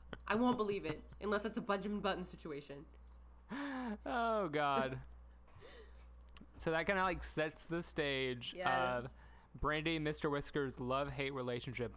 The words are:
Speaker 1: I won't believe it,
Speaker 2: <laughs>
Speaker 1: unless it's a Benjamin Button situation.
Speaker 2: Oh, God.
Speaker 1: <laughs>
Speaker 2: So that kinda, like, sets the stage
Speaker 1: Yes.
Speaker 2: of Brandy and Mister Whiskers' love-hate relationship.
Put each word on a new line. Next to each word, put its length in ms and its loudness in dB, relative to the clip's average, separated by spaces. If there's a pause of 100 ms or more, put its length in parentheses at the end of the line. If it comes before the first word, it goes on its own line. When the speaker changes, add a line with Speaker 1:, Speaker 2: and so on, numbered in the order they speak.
(280)
Speaker 1:
I 80 6
won't 200 6
believe 280 2
it, 180 -2 (100)
Speaker 2:
<laughs> 80 -14
Speaker 1:
unless 240 4
it's 120 -2
a 40 0
Benjamin 380 0
Button 260 2
situation. 600 -8 (1200)
Speaker 2:
Oh, 420 2
God. 560 4
Speaker 1:
<laughs> 40 -12 (1500)
Speaker 2:
So 140 0
that 140 2
kinda, 180 4
like, 180 2
sets 440 -2
the 140 0
stage 760 0
Speaker 1:
Yes. 480 2
Speaker 2:
of 80 -8 (480)
Brandy 360 2
and 80 0
Mister 260 2
Whiskers' 500 0
love-hate 520 0
relationship. 640 -2